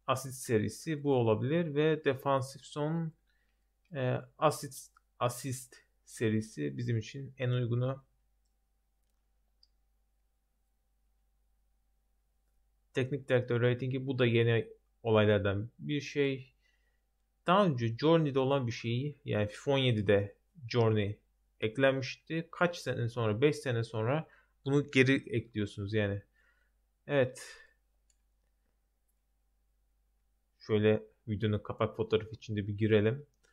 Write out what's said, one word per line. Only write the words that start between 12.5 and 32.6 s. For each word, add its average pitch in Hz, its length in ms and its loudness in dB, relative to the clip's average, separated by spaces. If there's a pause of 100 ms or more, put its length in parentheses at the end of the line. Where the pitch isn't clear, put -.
Teknik 131 340 -4
direktör 120 340 0
ratingi 127 440 0
bu 131 120 -4
da 123 80 4
yeni 117 420 2 (340)
olaylardan 104 760 2
bir 147 220 -4
şey. 135 540 -4 (920)
Daha 190 200 6
önce 117 320 0
Journey'de 151 400 4
olan 135 280 2
bir 117 60 -4
şeyi 123 520 -4
yani 107 240 0
fifa - 220 -6
on 135 80 2
yedide 107 580 2 (320)
Journey 107 500 2 (420)
eklenmişti. 135 920 -2
Kaç 175 260 -2
sene 120 320 -4
sonra, 113 320 -2
beş 147 160 4
sene 117 280 -2
sonra 120 440 -4 (360)
bunu 143 260 0
geri 131 460 2
ekliyorsunuz 101 560 -4
yani. 101 300 -2 (840)
Evet. 139 500 -2 (3000)
Şöyle 107 440 2 (260)
videonun 107 300 -2
kapak - 380 -4
fotoğrafı 107 380 -2
içinde 104 320 -6